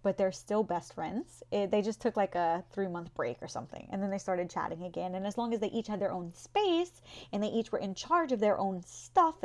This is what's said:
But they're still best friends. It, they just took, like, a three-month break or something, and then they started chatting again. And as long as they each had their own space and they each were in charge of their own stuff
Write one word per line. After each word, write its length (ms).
But 160
they're 140
still 320
best 300
friends. 580
It, 180
they 100
just 200
took, 160
like, 180
a 380
three-month 420
break 260
or 60
something, 440
and 120
then 80
they 80
started 320
chatting 320
again. 320
And 100
as 140
long 160
as 60
they 80
each 180
had 140
their 100
own 240
space 680
and 80
they 60
each 240
were 80
in 160
charge 380
of 80
their 180
own 260
stuff 600